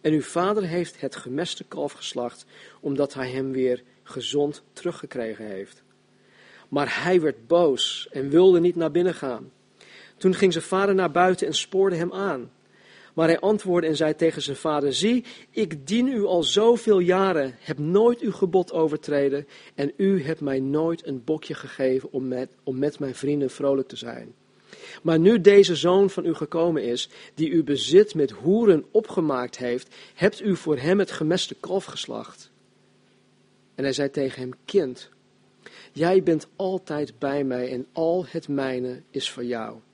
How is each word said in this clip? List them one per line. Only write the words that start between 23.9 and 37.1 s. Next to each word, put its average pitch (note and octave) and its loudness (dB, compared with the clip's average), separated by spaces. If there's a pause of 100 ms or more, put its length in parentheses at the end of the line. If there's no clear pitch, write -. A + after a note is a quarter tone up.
zijn. A#2 -14 (680)
Maar E3 2
nu G3 6
deze G3 8
zoon F3+ 4
van F3 -6
u E3 -2
gekomen D#3+ -2
is, A#2+ -4 (260)
die D#3 -2
uw E3 2
bezit C#3+ 4
met D3 0
hoeren F#3+ 4
opgemaakt D3 0
heeft, B2 -4 (200)
hebt G3+ 0
u G3 0
voor D3+ -2
hem E3 2
het F#3+ 0
gemeste E3 -2
kalf F3+ -6
geslacht." - -14 (1200)
En C3+ -6
hij C3+ 0
zei C#3 -2
tegen C3+ -4
hem: B2+ -10 (120)
"Kind, C3+ -2 (840)
jij F3 2
bent D#3 0 (100)
altijd F3 -6